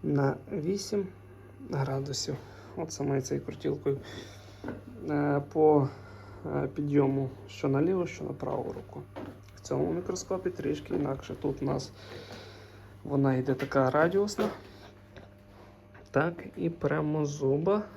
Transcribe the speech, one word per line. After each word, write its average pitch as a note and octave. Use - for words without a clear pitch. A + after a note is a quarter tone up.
на C#3
вісім F#3+
градусів. C3+
От -
саме C#3
цією C#3+
крутілкою. C#3+
Е, D3
по, D3+
е, C#3
підйому C#3
що -
на C3+
ліву, F3+
що -
на -
праву -
руку. -
В -
цьому E3
мікроскопі F#3
трішки -
інакше. C#3
Тут C#3
у C#3+
нас C#3+
вона C#3
йде C3
така C3+
радіусна. G3
Так, E3+
і F3
прямо D3+
зуба D3